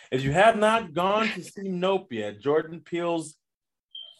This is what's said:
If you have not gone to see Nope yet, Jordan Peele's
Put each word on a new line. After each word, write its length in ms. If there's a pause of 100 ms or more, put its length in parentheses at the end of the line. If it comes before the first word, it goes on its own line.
(120)
If 120
you 80
have 260
not 360
gone 360
to 140
see 240
Nope 440
yet, 280
Jordan 400
Peele's 560 (840)